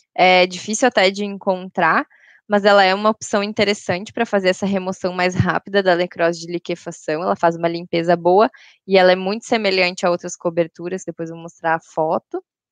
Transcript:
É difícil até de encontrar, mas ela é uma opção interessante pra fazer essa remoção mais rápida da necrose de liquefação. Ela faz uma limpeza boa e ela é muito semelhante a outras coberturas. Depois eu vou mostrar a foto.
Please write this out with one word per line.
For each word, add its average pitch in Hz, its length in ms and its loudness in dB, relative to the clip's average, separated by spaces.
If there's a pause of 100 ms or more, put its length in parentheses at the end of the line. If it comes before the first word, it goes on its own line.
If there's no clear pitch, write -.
(140)
É 185 320 4
difícil 196 420 -4
até 202 220 2
de 202 160 -4
encontrar, 190 800 -2 (420)
mas 208 160 0
ela 202 200 6
é 185 100 4
uma 208 160 0
opção 214 340 -2
interessante 202 680 -4
pra 233 120 -2
fazer 196 240 0
essa 185 180 -2
remoção 190 460 -4
mais 180 200 0
rápida 180 480 0
da 185 140 4
necrose 170 440 -2
de 165 120 -12
liquefação. 170 720 -6
Ela 196 120 0
faz 170 200 2
uma 170 120 -4
limpeza 170 480 0
boa 180 360 4 (360)
e 190 120 4
ela 185 120 8
é 180 40 4
muito 190 320 -6
semelhante 190 580 0
a 175 60 2
outras 175 260 -6
coberturas. 175 680 -4
Depois 165 240 -10
eu 165 60 -14
vou 170 80 -14
mostrar 165 320 -4
a 165 60 -6
foto. 175 640 -4 (280)